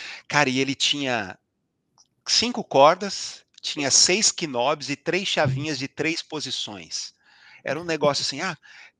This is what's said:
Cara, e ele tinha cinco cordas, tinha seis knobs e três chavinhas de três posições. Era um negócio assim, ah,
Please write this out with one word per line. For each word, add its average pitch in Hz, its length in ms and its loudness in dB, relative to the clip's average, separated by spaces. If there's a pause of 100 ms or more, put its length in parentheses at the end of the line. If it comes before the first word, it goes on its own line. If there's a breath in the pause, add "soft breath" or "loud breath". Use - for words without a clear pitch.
(260 loud breath)
Cara, 147 240 2
e 127 80 2
ele 135 160 0
tinha 123 640 -2 (880)
cinco 233 380 0
cordas, 175 800 2 (180)
tinha 143 280 -4
seis 196 420 4
knobs 139 560 -2
e 139 80 -4
três 175 320 -2
chavinhas 147 500 0
de 135 80 -6
três 160 360 -4
posições. 113 920 -10 (480 soft breath)
Era 135 160 -4
um 170 60 -10
negócio 151 380 0
assim, 139 180 -6
ah, 180 160 -4 (440 loud breath)